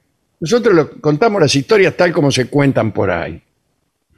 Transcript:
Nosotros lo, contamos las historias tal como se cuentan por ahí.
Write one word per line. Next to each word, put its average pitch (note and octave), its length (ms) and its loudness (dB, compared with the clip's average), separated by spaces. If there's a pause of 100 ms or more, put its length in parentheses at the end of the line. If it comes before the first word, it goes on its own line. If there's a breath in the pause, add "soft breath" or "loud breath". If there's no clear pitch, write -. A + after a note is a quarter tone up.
(380)
Nosotros G#3 360 0
lo, D3+ 160 2 (100)
contamos G3+ 400 0
las C#3+ 140 2
historias F3 420 0
tal F3+ 160 0
como D3 180 0
se B2 180 -2
cuentan B2+ 440 0
por G2 180 -4
ahí. E2 320 -6 (760)